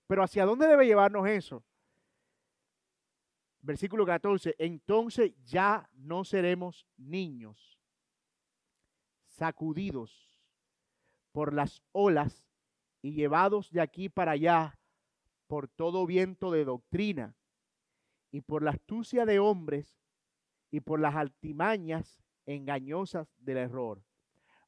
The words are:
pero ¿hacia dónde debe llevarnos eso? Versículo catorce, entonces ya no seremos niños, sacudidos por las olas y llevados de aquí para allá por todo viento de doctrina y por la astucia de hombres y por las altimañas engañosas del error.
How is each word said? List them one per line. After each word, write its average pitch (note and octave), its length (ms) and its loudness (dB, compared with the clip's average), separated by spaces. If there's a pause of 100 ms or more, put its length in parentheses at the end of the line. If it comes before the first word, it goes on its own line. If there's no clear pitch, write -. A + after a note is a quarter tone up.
pero F#3+ 160 2
¿hacia F#3 200 0
dónde B3 240 4
debe C#4+ 200 8
llevarnos G3+ 420 6
eso? E3+ 340 -4 (2000)
Versículo F#3 440 -2
catorce, F3 520 0
entonces G3 760 0 (120)
ya F#3+ 480 0
no E3 320 -8
seremos F3+ 640 -2 (100)
niños, C3+ 840 -10 (1500)
sacudidos D#3 1120 -8 (920)
por D3 220 -4
las C#3+ 380 -4
olas E3+ 580 0 (540)
y C#3+ 100 -8
llevados E3 580 2
de E3+ 100 0
aquí F3 280 -4
para E3+ 220 -2
allá D#3+ 480 2 (640)
por C#3+ 220 -8
todo F3 400 -2
viento F#3 420 0
de D#3 160 2
doctrina C3 720 -4 (960)
y C#3+ 100 -10
por D3+ 220 -4
la D3+ 80 0
astucia A3+ 540 -4
de G#3 120 4
hombres E3+ 640 -2 (720)
y D3 80 -4
por D#3 200 -4
las D3 160 0
altimañas D#3+ 1080 -6 (220)
engañosas C#3+ 920 -6
del C3 200 -6
error. A#2+ 460 -6 (640)